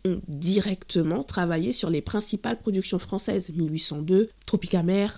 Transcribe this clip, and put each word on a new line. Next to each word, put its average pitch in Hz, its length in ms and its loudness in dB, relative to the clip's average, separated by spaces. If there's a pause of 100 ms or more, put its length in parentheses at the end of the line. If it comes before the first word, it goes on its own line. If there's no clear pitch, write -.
ont 180 220 0
directement 175 960 0
travaillé 170 480 0
sur 170 200 0
les 151 100 2
principales 214 580 -2
productions 190 400 0
françaises, 196 560 -2
mille 160 160 0
huit 160 80 -2
cent 147 220 0
deux, 185 280 4 (180)
Tropicamer, 196 600 2 (100)